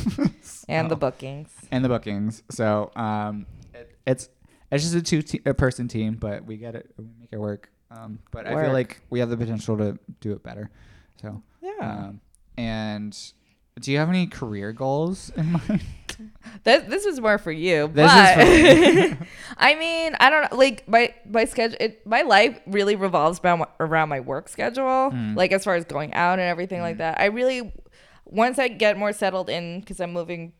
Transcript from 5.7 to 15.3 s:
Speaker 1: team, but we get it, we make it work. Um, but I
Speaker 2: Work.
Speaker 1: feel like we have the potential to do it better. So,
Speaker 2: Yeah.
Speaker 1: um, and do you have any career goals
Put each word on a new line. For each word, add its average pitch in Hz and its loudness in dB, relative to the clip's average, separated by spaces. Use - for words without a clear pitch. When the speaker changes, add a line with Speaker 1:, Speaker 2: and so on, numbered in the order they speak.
Speaker 1:
team, 110 -4
but 107 -8
we 110 -14
get 113 -14
it, - -16
we 110 -18
make 117 -20
it 110 -10
work. 104 -8
Um, 113 -18
but 110 -14
I 117 -8
Speaker 2:
Work. 156 -2
Speaker 1:
feel 135 0
like 127 -4
we 120 -4
have 117 -2
the 120 -4
potential 113 -4
to 104 -4
do 107 -8
it - -10
better. 110 -14
So, 104 -14
Speaker 2:
Yeah. 359 -12
Speaker 1:
um, 101 -12
and 107 -8
do 135 -6
you 139 0
have 156 0
any 180 0
career 107 -8
goals 139 -4